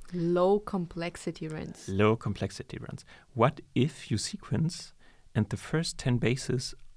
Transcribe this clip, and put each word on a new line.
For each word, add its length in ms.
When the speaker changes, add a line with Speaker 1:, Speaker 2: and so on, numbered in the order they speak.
Speaker 1:
Low 480
complexity 880
runs. 400
Speaker 2:
Low 280
complexity 600
runs. 260
What 260
if 360
you 80
sequence 720
and 140
the 80
first 420
ten 200
bases 560